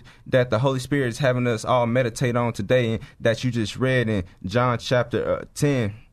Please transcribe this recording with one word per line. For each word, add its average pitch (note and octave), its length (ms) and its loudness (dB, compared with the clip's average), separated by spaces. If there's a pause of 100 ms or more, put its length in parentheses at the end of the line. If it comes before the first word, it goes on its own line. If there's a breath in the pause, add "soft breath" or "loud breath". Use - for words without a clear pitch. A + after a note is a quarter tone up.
(260 loud breath)
that B2+ 240 2
the A2+ 80 2
Holy C3+ 220 0
Spirit B2+ 300 0
is A2 100 -6
having B2+ 260 0
us A#2 180 0
all B2 220 2
meditate A#2+ 500 0
on A#2+ 160 0
today A#2 440 2
and G2 80 -8 (160 loud breath)
that A2+ 240 0
you B2+ 80 0
just A2 260 -2
read B2+ 320 2
in G2+ 140 0 (200 loud breath)
John A#2 360 0
chapter, A#2+ 600 0
uh, - 140 -12
ten, B2+ 400 0 (200)